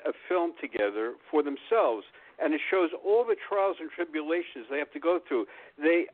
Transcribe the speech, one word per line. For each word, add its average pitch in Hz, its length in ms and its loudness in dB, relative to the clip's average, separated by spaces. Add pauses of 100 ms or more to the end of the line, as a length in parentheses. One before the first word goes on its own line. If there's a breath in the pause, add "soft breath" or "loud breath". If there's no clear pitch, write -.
a - 40 -2 (180)
film 170 300 2
together 110 520 -2 (180)
for 151 120 4
themselves. 139 640 0 (360 loud breath)
And 151 100 0
it 151 80 0 (100)
shows 180 200 2 (160)
all 220 180 4
the 226 120 0 (120)
trials 196 300 0
and 160 120 -10
tribulations 156 800 -4
they 139 100 -4
have 147 140 -4
to 147 60 -8
go 165 300 2
through. 120 180 0 (320 loud breath)
They, 165 360 4